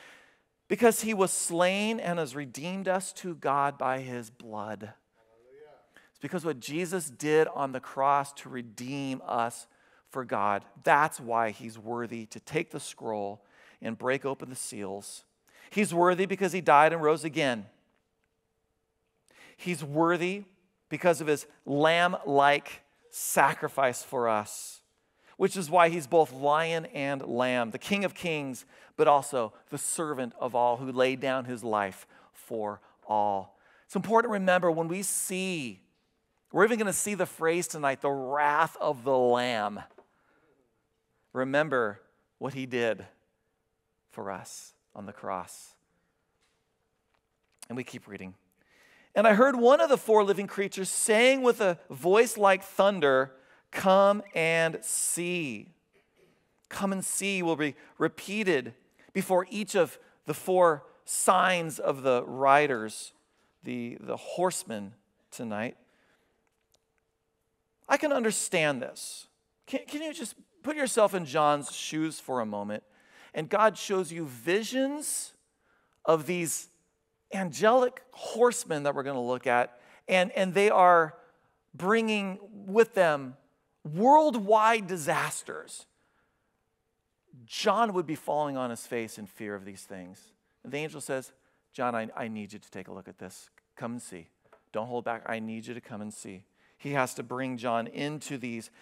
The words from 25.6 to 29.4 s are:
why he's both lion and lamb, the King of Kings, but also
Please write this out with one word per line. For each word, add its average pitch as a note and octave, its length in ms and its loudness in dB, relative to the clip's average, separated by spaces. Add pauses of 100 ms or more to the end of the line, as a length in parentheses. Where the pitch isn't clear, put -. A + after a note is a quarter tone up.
why E3+ 180 8
he's E3 200 -4
both D#3 240 4
lion D#3+ 540 0
and C#3 400 -6
lamb, B2 440 0
the - 80 -10
King G3+ 260 -2
of F3 80 -4
Kings, D3 540 -6 (300)
but D#3 100 4
also C3+ 480 2 (160)